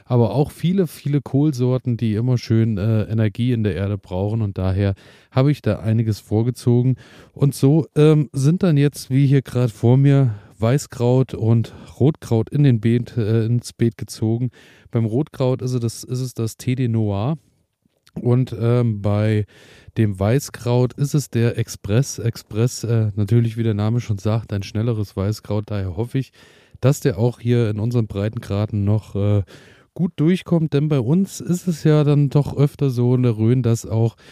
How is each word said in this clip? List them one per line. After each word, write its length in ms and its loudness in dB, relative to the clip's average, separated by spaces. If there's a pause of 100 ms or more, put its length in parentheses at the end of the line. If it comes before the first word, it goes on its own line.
aber 280 2
auch 160 0
viele, 380 0
viele 340 -4
Kohlsorten, 760 0
die 180 -2
immer 240 0
schön, 400 0
äh, 240 0
Energie 480 0
in 120 0
der 120 0
Erde 240 -4
brauchen 420 -4
und 160 -4
daher 380 0 (340)
habe 220 2
ich 100 -4
da 180 -2
einiges 400 0
vorgezogen. 760 0 (380)
Und 200 0
so, 320 2 (100)
ähm, 360 4
sind 320 0
dann 140 4
jetzt, 340 0
wie 160 4
hier 160 4
gerade 260 -2
vor 280 4
mir, 360 4 (240)
Weißkraut 760 0
und 380 0 (260)
Rotkraut 500 0
in 140 0
den 180 4
Beet, 340 -2
äh, 300 0
ins 260 -2
Beet 260 -2
gezogen. 520 -4 (400)
Beim 160 -2
Rotkraut 560 -2
ist 120 -6
es 60 -2
das, 240 -6
ist 180 -8
es 120 -10
das 240 -6
T 160 -4
D 140 -2
Noir. 500 -2 (840)
Und, 380 0
ähm, 420 0
bei 440 0 (520)
dem 220 0
Weißkraut 760 0
ist 220 -2
es 160 -4
der 260 0
Express. 640 -2
Express, 640 -4
äh, 320 0
natürlich, 420 0
wie 60 -2
der 100 0
Name 280 -2
schon 180 -6
sagt, 340 -4
ein 80 -4
schnelleres 560 -4
Weißkraut. 500 -4
Daher 300 -6
hoffe 220 -4
ich, 120 -8 (480)
dass 200 2
der 180 0
auch 220 0
hier 320 2
in 80 -4
unseren 260 0
Breitengraden 800 -4
noch, 320 -2
äh, 260 0 (540)
gut 200 -4
durchkommt. 580 0
Denn 160 0
bei 100 2
uns 400 0
ist 280 -4
es 160 -4
ja 200 4
dann 260 4
doch 280 0
öfter 320 0
so 240 0
in 80 2
der 160 2
Rhön, 240 2
dass 240 0
auch 300 0 (160)